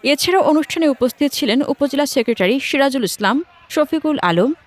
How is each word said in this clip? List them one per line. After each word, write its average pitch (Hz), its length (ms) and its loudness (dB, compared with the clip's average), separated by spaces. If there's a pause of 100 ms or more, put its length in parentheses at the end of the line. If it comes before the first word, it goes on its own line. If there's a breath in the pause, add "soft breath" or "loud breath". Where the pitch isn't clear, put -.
এছাড়াও 349 440 2
অনুষ্ঠানে 311 400 0
উপস্থিত 269 440 -2
ছিলেন 247 260 0 (100)
উপজেলা 277 380 -2
সেক্রেটারি 233 540 0
সিরাজুল 269 440 0
ইসলাম, 202 320 -2 (340)
শফিকুল 311 520 0
আলম 180 280 2 (160)